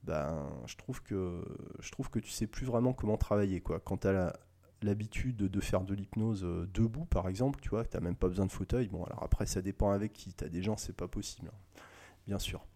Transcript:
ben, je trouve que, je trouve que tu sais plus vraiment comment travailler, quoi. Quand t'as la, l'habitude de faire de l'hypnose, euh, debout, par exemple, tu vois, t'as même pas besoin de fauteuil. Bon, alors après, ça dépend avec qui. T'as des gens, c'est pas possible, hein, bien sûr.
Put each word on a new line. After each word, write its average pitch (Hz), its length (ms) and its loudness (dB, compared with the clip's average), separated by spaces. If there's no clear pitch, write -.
ben, 76 460 0
je - 100 -10
trouve - 280 -8
que, 90 420 -2
je - 120 -12
trouve - 180 -4
que - 80 -2
tu - 140 -4
sais - 160 -2
plus - 180 -4
vraiment 123 280 4
comment 107 240 2
travailler, 98 440 2
quoi. 82 180 -2
Quand - 180 -2
t'as 98 140 2
la, 92 280 2
l'habitude 107 560 0
de 98 220 2
faire 95 240 2
de 98 100 -2
l'hypnose, 101 500 0
euh, 87 300 0
debout, 113 320 4
par 95 220 4
exemple, 123 340 2
tu - 80 -4
vois, 113 160 2
t'as - 140 -2
même 90 160 0
pas 92 120 2
besoin 92 200 4
de - 40 0
fauteuil. 117 360 0
Bon, 87 160 -4
alors - 180 -8
après, - 240 2
ça - 160 -2
dépend 98 300 2
avec 101 220 2
qui. - 200 -14
T'as - 160 -8
des 87 140 -2
gens, 214 140 0
c'est - 180 -8
pas 87 120 -6
possible, - 460 -8
hein, - 300 -20
bien 101 140 -2
sûr. - 260 -6